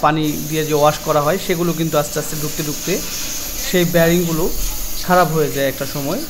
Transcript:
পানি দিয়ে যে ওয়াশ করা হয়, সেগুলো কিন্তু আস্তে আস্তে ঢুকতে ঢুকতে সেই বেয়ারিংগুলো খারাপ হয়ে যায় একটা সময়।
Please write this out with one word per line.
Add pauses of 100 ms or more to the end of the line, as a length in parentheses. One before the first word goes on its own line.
পানি (260)
দিয়ে
যে
ওয়াশ (100)
করা
হয়,
সেগুলো
কিন্তু
আস্তে
আস্তে
ঢুকতে
ঢুকতে (760)
সেই
বেয়ারিংগুলো (640)
খারাপ
হয়ে
যায়
একটা (100)
সময়। (100)